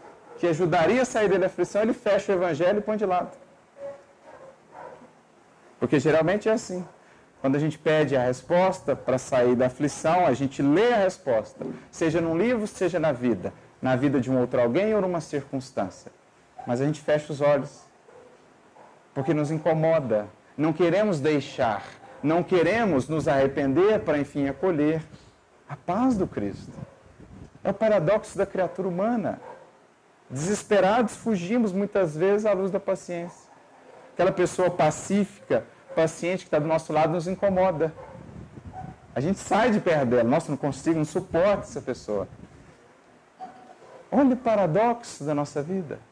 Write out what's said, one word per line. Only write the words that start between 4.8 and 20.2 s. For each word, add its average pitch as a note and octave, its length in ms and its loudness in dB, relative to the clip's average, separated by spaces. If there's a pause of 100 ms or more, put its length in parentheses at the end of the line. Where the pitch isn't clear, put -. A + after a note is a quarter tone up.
Porque C3+ 220 2
geralmente D#3+ 480 2
é A3 40 2
assim. F#3+ 300 -4 (600)
Quando C3+ 140 2
a - 20 2
gente D3+ 200 0
pede D#3 380 2
a B2+ 60 2
resposta E3+ 760 0
para B2+ 220 -2
sair B2 360 4
da B2 120 4
aflição, D#3 580 0
a D3+ 80 4
gente C3+ 300 -2
lê F#3 320 4
a - 20 2
resposta, C3+ 680 -2 (240)
seja E3 320 0
num E3 160 0
livro, A3 280 0
seja F3+ 320 -2
na D#3 140 2
vida, A#2+ 400 -2 (300)
na B2+ 140 2
vida C#3 220 2
de B2 120 -2
um C3 100 2
outro B2 220 2
alguém F3 320 2
ou G#3 80 2
numa F3+ 180 -2
circunstância. C3 920 -8 (560)
Mas B2 140 -2
a C#3 60 2
gente D3+ 160 -4
fecha D3+ 280 0
os C#3+ 120 -4
olhos, D3 400 0 (1300)
porque D3+ 220 -2
nos D3+ 160 0
incomoda. D#3+ 760 0 (300)